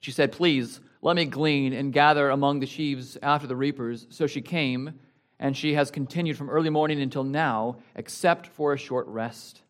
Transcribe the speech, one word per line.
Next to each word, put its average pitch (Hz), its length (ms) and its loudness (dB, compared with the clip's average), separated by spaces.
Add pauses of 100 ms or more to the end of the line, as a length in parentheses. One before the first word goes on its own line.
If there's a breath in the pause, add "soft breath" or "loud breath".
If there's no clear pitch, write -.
She - 120 -12
said, 139 200 2
"Please, 143 480 2 (220 soft breath)
let 170 140 4
me 170 80 2
glean 139 480 0
and 135 200 -4
gather 147 380 6
among 139 300 2
the 135 60 -2
sheaves 135 540 -6
after 143 260 0
the 131 100 -4
reapers." 127 540 -4
So - 160 -2
she 143 140 -4
came, 139 600 -4 (400 soft breath)
and 139 160 -2
she 147 180 -2
has 143 160 2
continued 151 460 -4
from 139 140 -10
early 160 200 2
morning 151 300 0
until 135 240 -2
now, 127 540 -2 (180 loud breath)
except 170 520 0
for 147 240 0
a 139 60 0
short 127 300 -4
rest. 113 600 -10